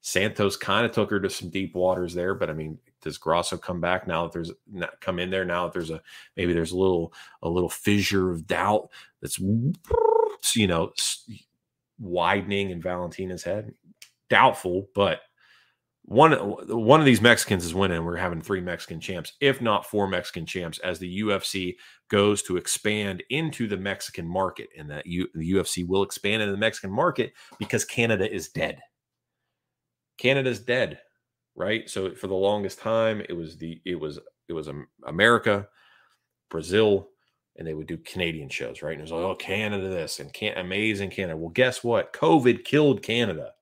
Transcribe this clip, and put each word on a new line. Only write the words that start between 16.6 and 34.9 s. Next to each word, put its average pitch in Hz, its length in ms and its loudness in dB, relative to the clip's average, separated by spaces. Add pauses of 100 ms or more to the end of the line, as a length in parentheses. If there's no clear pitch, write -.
of 151 80 6
these 120 140 8
Mexicans 107 440 6
is 85 100 -6
winning. 87 300 2
We're 85 120 -4
having 87 240 -4
three 95 200 -2
Mexican 85 400 -8
champs, 87 400 -10
if 139 200 2
not 107 260 0
four 101 220 0
Mexican 90 360 -4
champs, 85 340 -8
as 85 200 -4
the 90 100 -8
U 101 240 -2
F 98 120 0
C 90 340 -4 (300)
goes 104 360 4
to 90 120 -2
expand 101 720 -4
into 143 380 -4
the 101 80 -4
Mexican 95 500 -8
market, 90 500 -4
and 76 140 -14
that 73 160 -10
U-, 87 280 -4
the 82 120 -6
U 95 140 2
F 85 80 -2
C 90 160 -4
will 95 180 2
expand 104 400 -2
into 101 100 -2
the 98 60 -4
Mexican 107 320 -2
market 143 420 -2 (260)
because 104 260 -2
Canada 110 480 0
is 90 160 -6
dead. - 320 -4 (1400)
Canada's 127 400 2
dead, 113 400 -2 (560)
right? 110 340 -4
So 95 260 -6
for - 120 -12
the 95 80 -2
longest 98 460 0
time, 110 480 0
it 87 80 -6
was 80 200 -10
the, 82 280 -10
it 90 100 -4
was, 76 240 -6 (300)
it 87 40 -8
was 78 160 -6
Am-, 71 200 -12 (180)